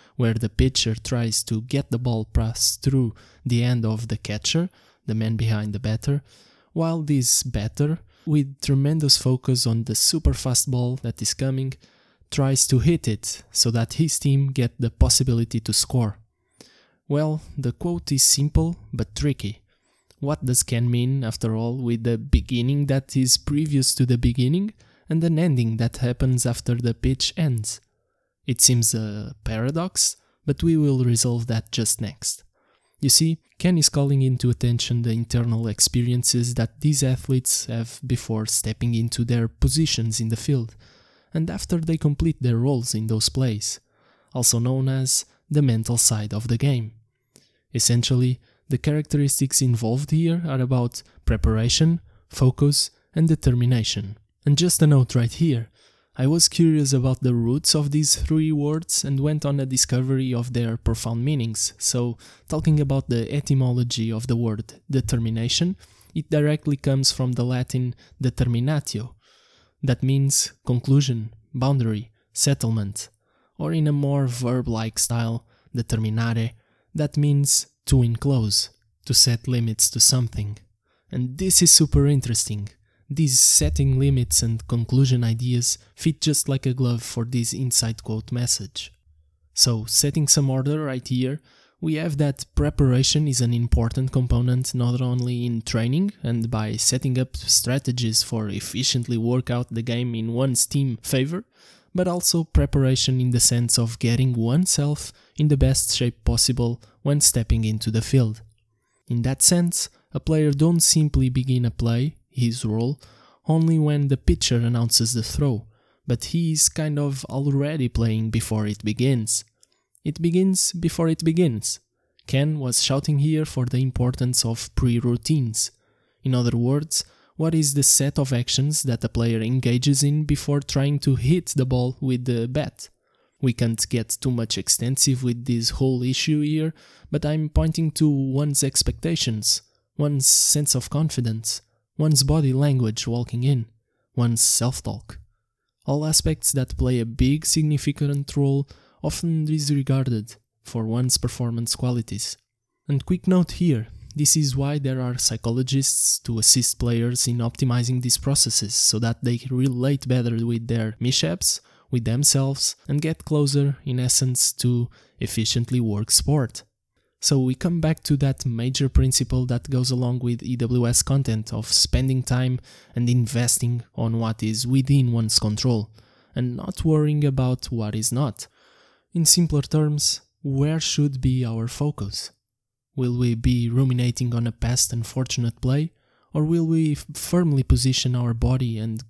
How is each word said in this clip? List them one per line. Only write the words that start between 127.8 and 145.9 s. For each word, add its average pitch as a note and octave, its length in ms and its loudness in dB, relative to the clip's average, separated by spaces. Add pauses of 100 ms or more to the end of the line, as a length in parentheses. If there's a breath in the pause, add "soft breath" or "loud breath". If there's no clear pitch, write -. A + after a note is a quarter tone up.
set - 360 2
of C3+ 140 0
actions C3 520 0
that A#2+ 180 -2
a B2+ 60 -4
player A#2 320 0
engages B2+ 600 2
in D3 220 0
before C#3+ 360 0
trying C#3 400 0
to C#3 160 2
hit C#3+ 300 2 (100)
the C3 100 2
ball B2+ 340 0
with B2+ 260 -2
the A#2 200 0
bat? C3+ 420 -6 (520)
We B2+ 140 2
can't A#2 340 -2
get A2+ 220 -2 (100)
too C3 100 -2
much A#2 280 -4
extensive B2+ 640 0
with A#2+ 240 -2
this A#2 240 0
whole C3 320 0
issue D3 400 0
here, D#3 320 -2 (360 loud breath)
but D3+ 140 -2
I'm D3+ 240 -2
pointing D#3+ 440 0
to D#3 160 2
one's C#3 540 0
expectations, - 1000 -2 (340)
one's D3 300 0
sense - 480 2
of B2 160 -4
confidence, A#2+ 720 -2 (340)
one's D3+ 260 4
body C#3+ 300 2
language B2+ 540 0
walking A#2+ 380 -4
in, C3 220 2 (480)
one's A#2 280 2
self-talk. - 760 -2 (680)
All D3 180 -2